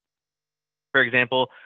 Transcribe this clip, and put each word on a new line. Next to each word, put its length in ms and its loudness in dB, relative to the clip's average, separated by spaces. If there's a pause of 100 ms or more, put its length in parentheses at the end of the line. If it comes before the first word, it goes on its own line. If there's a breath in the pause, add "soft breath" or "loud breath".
(920)
For 100 2
example, 480 0 (160 soft breath)